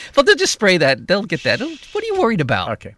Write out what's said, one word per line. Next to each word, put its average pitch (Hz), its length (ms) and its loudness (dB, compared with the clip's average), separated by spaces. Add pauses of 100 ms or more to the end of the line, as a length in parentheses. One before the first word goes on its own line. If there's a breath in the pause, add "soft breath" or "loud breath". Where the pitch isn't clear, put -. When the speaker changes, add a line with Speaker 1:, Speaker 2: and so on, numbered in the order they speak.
(140 loud breath)
Speaker 1:
But 277 120 4
they'll 403 80 6
just 359 180 0
spray 190 260 2
that. 135 280 0
They'll 196 160 0
get 165 220 -6
that. 120 160 0
It'll, 320 140 -8 (180)
what 415 100 -4
are 453 60 -8
you 392 120 -2
worried 226 200 2
about? 113 320 -2
Speaker 2:
Okay. - 260 -12